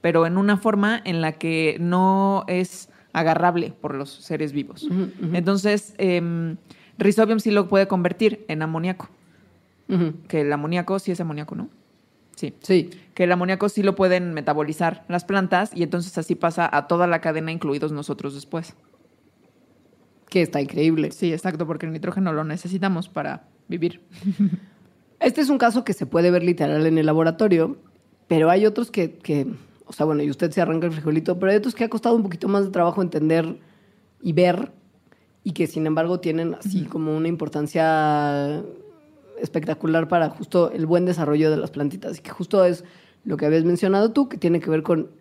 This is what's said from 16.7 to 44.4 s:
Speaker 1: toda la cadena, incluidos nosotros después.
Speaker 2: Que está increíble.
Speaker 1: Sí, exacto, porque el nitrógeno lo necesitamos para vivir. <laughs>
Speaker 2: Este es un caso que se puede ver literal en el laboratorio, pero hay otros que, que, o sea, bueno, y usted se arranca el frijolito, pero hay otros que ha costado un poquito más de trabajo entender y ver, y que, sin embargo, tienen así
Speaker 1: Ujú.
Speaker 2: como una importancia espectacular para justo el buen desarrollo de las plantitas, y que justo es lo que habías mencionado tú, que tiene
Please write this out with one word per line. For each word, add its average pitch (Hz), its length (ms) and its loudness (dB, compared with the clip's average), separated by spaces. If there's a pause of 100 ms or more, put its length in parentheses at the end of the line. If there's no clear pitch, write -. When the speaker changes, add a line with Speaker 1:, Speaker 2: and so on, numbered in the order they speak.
Speaker 1:
toda 175 200 2
la 165 140 0
cadena, 160 320 -4
incluidos 151 400 -4
nosotros 143 420 -8
después. 160 400 -10 (1500)
Speaker 2:
Que 185 120 2
está 151 180 0
increíble. 151 520 0
Speaker 1:
Sí, 175 200 -2
exacto, 165 340 -4
porque 160 200 -6
el 160 80 -8
nitrógeno 180 400 -4
lo 156 100 -2
necesitamos 175 640 -4
para 147 360 -8 (260)
vivir. 170 320 -4 (100)
<laughs> 190 640 -2 (520)
Speaker 2:
Este - 160 2
es 269 80 2
un 277 80 4
caso 233 260 4
que - 100 -4
se - 120 -4
puede 170 260 4
ver 175 120 4
literal 156 420 2
en 160 120 4
el 156 80 2
laboratorio, 165 720 2 (520)
pero 160 220 4
hay 196 160 6
otros 214 260 0
que, 170 240 -2
que, 147 300 -2 (400)
o - 60 -20
sea, 147 140 -2
bueno, 151 180 0
y 147 60 -2
usted 156 220 -2
se 180 100 0
arranca 160 260 0
el 160 60 -2
frijolito, 160 460 -2
pero 190 120 2
hay 214 60 4
otros 226 180 0
que 233 80 -2
ha 226 60 -2
costado 233 260 0
un 226 80 2
poquito 185 240 -6
más 196 180 2
de 190 60 -8
trabajo 175 300 2
entender 165 560 0 (640)
y 170 120 -2
ver, 180 380 2 (720)
y 185 80 -4
que, 160 160 -2
sin 156 200 -4
embargo, 165 320 0
tienen 165 360 -4
así 190 280 -4
Speaker 1:
Ujú. - 60 -8
Speaker 2:
como 156 280 -4
una 160 100 0
importancia 151 1400 0 (800)
espectacular 160 640 -2
para 165 220 2
justo 175 420 0
el 160 140 -4
buen 175 200 2
desarrollo 156 460 2
de 151 60 0
las 170 140 0
plantitas, 147 480 -6
y - 20 -20
que - 80 -18
justo 190 360 2
es 175 180 2 (420)
lo 156 120 -4
que 151 80 -4
habías 160 180 4
mencionado 196 480 2
tú, 269 180 0
que - 80 -10
tiene 170 220 2